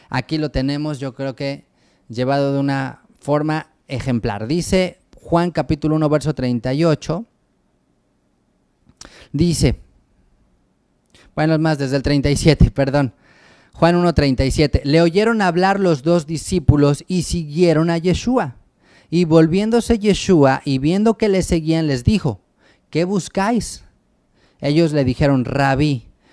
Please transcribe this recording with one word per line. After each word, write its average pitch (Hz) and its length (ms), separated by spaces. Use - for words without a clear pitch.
aquí 127 280
lo 151 140
tenemos, 143 480
yo 131 160
creo 135 220
que 139 260
llevado 139 420
de 139 80
una 135 440
forma 151 460
ejemplar. 113 580
Dice 180 540
Juan 170 360
capítulo 156 440
uno, 156 140
verso 147 260
treinta 127 380
y 151 100
ocho, 165 420
dice, 147 480
bueno, 156 200
es 151 40
más, 156 180
desde 139 200
el 131 60
treinta 143 260
y 139 80
siete, - 340
perdón. 135 420
Juan 175 240
uno 175 160
treinta 139 320
y 127 60
siete, - 340
le 156 160
oyeron 208 400
hablar 190 400
los 165 200
dos 165 240
discípulos 147 840
y 180 160
siguieron 165 680
a 170 80
Yeshua. 180 580
Y 175 160
volviéndose 196 760
Yeshua 170 640
y 135 160
viendo 202 380
que 220 100
le 190 140
seguían, 160 460
les 127 180
dijo, 170 340
"¿Qué 160 140
buscáis?". 196 800
Ellos 147 320
le 143 100
dijeron, 131 400
"Rabí", 139 640